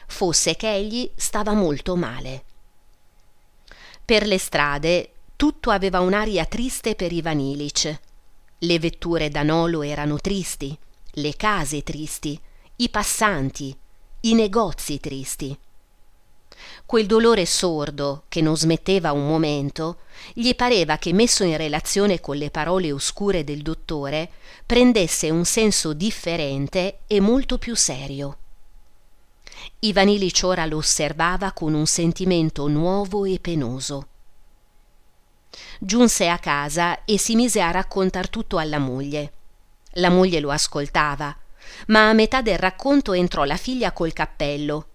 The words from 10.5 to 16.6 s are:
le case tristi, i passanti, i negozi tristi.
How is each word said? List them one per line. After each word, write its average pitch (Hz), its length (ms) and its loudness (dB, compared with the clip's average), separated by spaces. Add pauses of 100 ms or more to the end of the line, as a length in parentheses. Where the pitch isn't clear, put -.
le 156 200 -4
case 156 480 -2
tristi, 151 560 -8 (380)
i 240 140 0
passanti, 147 840 -2 (440)
i 226 140 2
negozi 202 680 0
tristi. 143 580 -8 (1300)